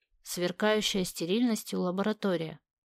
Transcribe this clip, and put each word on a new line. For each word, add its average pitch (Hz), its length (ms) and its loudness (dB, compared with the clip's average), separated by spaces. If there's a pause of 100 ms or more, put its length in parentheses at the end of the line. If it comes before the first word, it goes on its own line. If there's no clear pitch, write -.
(220)
сверкающая 202 800 0
стерильностью 214 760 0
лаборатория 180 800 0 (260)